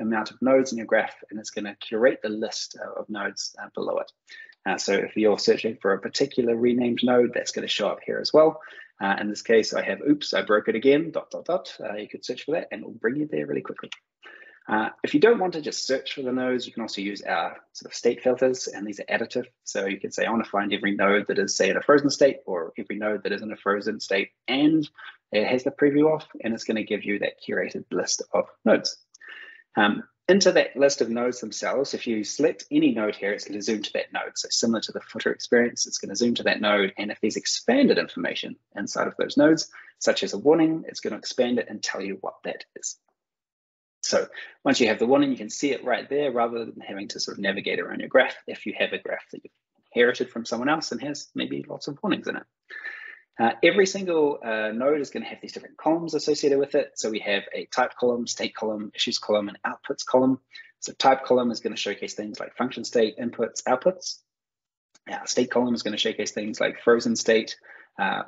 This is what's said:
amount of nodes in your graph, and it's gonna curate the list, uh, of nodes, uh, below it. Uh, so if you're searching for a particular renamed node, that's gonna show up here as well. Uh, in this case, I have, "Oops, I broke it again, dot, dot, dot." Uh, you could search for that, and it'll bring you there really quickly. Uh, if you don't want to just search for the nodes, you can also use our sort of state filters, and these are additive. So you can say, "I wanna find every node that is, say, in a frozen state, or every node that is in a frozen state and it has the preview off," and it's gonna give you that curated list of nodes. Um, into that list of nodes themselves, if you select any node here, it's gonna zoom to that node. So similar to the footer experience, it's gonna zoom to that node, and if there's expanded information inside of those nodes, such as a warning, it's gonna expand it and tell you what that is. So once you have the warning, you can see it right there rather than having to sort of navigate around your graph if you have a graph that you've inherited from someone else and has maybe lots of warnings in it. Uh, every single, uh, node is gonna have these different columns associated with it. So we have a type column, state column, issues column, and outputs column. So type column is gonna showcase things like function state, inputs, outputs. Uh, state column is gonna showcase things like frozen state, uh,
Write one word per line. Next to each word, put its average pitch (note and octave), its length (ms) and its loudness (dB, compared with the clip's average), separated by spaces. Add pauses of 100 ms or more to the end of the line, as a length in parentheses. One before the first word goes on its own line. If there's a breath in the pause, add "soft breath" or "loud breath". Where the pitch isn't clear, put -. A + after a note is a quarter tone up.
amount A2 320 -2
of - 100 -8
nodes C3 300 4
in A#2 60 -4
your G#2+ 100 -8
graph, G#2+ 260 2 (160)
and G#2+ 80 -10
it's A2 120 -12
gonna G#2 260 -8
curate - 480 2
the G#2+ 40 -4
list, G#2+ 560 -6
uh, G2+ 160 -8
of G#2 80 -12
nodes, G2+ 540 -8
uh, G2+ 100 -14
below - 260 -4
it. - 120 -6 (560 loud breath)
Uh, F#2 120 0
so - 160 0
if - 220 -2
you're G#2 220 4
searching A2 420 0
for G2 120 2
a F#2+ 80 0
particular A#2+ 560 0
renamed A#2+ 480 2
node, B2 280 4
that's - 200 -4
gonna A2 160 -6
show - 180 0
up - 180 -2
here - 140 -4
as - 140 -2
well. D#3 280 6 (400 loud breath)
Uh, G2 200 0
in G#2 80 -4
this G#2 140 -6
case, A2+ 300 4
I F#2+ 100 0
have, G2+ 180 -4
"Oops, D3 340 2
I G2 80 2
broke G#2+ 240 2
it A2 80 2
again, C#3+ 380 4
dot, - 180 -6
dot, - 140 -10
dot." F#3 340 -4
Uh, G#2+ 160 -8
you G#2 140 -8
could - 160 -14
search - 220 -8
for - 100 -4
that, - 160 -4
and G2+ 80 -8
it'll - 120 -14
bring - 220 -2
you D3+ 140 -2
there - 180 -4
really C#3 160 -2
quickly. - 280 -12 (800 loud breath)
Uh, A2 200 0 (120)
if - 120 0
you D3+ 60 4
don't A3+ 180 8
want F3+ 160 -2
to D#3 80 -6
just - 240 -6
search - 260 -2
for D3+ 80 -8
the B2+ 100 -4
nodes, B2+ 360 -2
you - 80 -16
can A#2 80 -6
also G#2+ 180 -8
use G2 220 -8
our F2+ 340 -4 (160)
sort - 180 -16
of - 60 -14
state - 260 0
filters, B2+ 440 2
and G2 200 -8
these G#2 140 -10
are - 40 -10
additive. A#2 420 -4 (180)
So G2 220 -4
you G2 120 -4
can - 140 -8
say, F#2+ 140 -2
"I G2 40 -2
wanna A2+ 140 0
find G2+ 300 -2
every G2+ 200 -2
node G2+ 340 2
that F#2+ 100 0
is, G2 180 -2
say, F#2+ 140 4
in F2+ 80 0
a - 20 0
frozen C#3+ 300 4
state, C#3 340 4
or F2 320 -6
every G2 200 -8
node G#2 260 -2
that G2 100 -4
is G2+ 80 -4
in G#2+ 100 -10
a G#2+ 60 -10
frozen G#2 420 -2
state - 340 -2 (140)
and D3+ 400 4 (460 loud breath)
it G#2 140 2
has B2+ 180 0
the C#3 60 0
preview D3 420 4
off," D3+ 160 -4 (160)
and A2+ 80 -2
it's A2+ 120 -6
gonna G#2+ 180 -2
give G2+ 200 -4
you G#2 180 -2
that - 200 -4
curated - 500 -4
list - 300 -2 (140)
of - 100 2 (180)
nodes. - 400 2 (720 loud breath)
Um, G#2+ 280 2 (260)
into F#3+ 240 6
that D3+ 240 2
list C3+ 240 4
of A#2 80 2
nodes A#2+ 320 -2
themselves, A2 540 -4
if B2 120 -8
you A2 160 0
select - 480 0
any D3+ 220 4
node G#2+ 240 0
here, G2 160 -2
it's G2 140 -8
gonna G2+ 160 -8
zoom G#2+ 180 0
to - 140 -8
that - 180 -4
node. - 240 -8
So - 140 -6
similar A2+ 320 0
to - 100 -8
the - 80 -8
footer - 320 -4
experience, - 540 2
it's - 100 -8
gonna - 180 -10
zoom A#2 200 2
to A2+ 80 -4
that G2+ 180 2
node, G#2 380 2
and G2+ 120 -6
if - 120 -10
there's G#2+ 140 0
expanded - 600 4
information - 600 -4 (200)
inside - 300 -2
of - 100 -6
those - 220 0
nodes, D#3+ 320 6 (280 loud breath)
such - 240 2
as G2 120 -4
a G2+ 40 -6
warning, D#3+ 480 4
it's - 140 -12
gonna G#2+ 160 -4
expand B2 420 -2
it - 120 -4
and G#2+ 120 -10
tell - 200 -4
you G2 180 -6
what - 240 -10
that - 220 -10 (100)
is. - 220 -10 (1040)
So - 280 0 (360 loud breath)
once C3+ 160 4
you A#2+ 60 6
have G#2+ 140 0
the A#2 80 2
warning, C#3 240 4
you A#2+ 40 -2
can A2+ 140 -10
see C#3+ 220 -2
it A#2 120 -4
right A2 240 -2
there C#3+ 220 0
rather A#2 340 -2
than A#2 160 -14
having G2+ 280 -10
to - 120 -10
sort - 160 -6
of G2+ 60 -8
navigate F#2+ 380 -2
around - 180 -8
your - 100 -8
graph B2+ 280 4 (100)
if - 180 -12
you G#2 140 -6
have G2+ 140 -2
a F#2+ 60 -6
graph - 340 -10
that - 100 -14
you've - 100 -20 (400)
inherited A#2+ 380 2
from A#2 160 -10
someone A#2+ 220 -4
else D#3 240 -2
and A#2 100 -8
has C#3+ 320 -8
maybe C3+ 340 -6
lots - 200 -12
of C#3+ 120 -10
warnings - 280 -2
in - 80 -6
it. - 60 -10 (1000 loud breath)
Uh, A#2 120 4 (100)
every F#3+ 240 6
single, E3+ 560 0
uh, A2 300 -2
node C3+ 280 2
is C3 100 -6
gonna A2+ 160 -8
have - 140 -14
these - 120 -16
different - 240 -16
columns E3 380 0
associated C#3+ 440 2
with C#3 180 0
it. C3+ 180 0
So - 160 -4
we A2 80 -4
have G2+ 240 0 (100)
a F#2+ 140 -8
type - 300 0
column, A#2+ 320 0
state - 260 -6
column, G#2+ 400 -6
issues - 240 -2
column, G#2 300 0
and G2 180 -12
outputs - 400 -8
column. C3 340 4 (380 loud breath)
So - 140 -12
type C3 320 2
column B2 260 4
is A2+ 100 -6
gonna G#2+ 160 -6
showcase - 380 -6
things G#2+ 240 -10
like - 180 -12
function B2+ 280 -4
state, A2 340 2
inputs, A#2 460 -4
outputs. F3+ 560 0 (920)
Uh, - 140 -10
state - 260 0
column B2 240 0
is A2+ 80 -4
gonna G#2+ 160 -4
showcase G#2+ 320 -2
things G#2+ 300 -6
like G#2 200 -2
frozen A#2 360 4
state, A2+ 420 2 (400 loud breath)
uh, G2 300 0